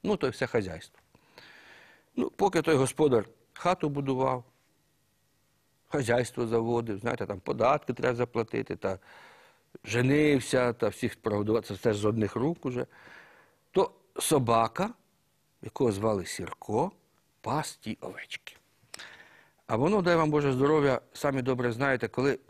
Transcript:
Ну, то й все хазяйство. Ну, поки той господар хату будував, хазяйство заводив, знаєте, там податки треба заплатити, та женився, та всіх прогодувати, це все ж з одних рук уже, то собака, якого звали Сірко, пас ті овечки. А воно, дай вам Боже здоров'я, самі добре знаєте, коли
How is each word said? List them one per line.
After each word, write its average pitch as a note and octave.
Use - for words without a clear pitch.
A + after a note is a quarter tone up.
Ну, G3
то C#3+
й B2
все B2
хазяйство. F#2
Ну, -
поки F#3
той D#3
господар B2+
хату F3
будував, C3
хазяйство A#2+
заводив, A2+
знаєте, A2+
там G2
податки B2
треба B2
заплатити, A#2
та F#2+
женився, B2+
та A2+
всіх -
прогодувати, G#2+
це G2+
все A2
ж G#2
з G#2
одних G#2+
рук D3
уже, B2
то -
собака, A#2+
якого A#2
звали G2+
Сірко, G#2+
пас C3+
ті -
овечки. -
А A2
воно, F3+
дай E3+
вам D#3
Боже C#3+
здоров'я, C#3
самі C3+
добре B2
знаєте, B2
коли C3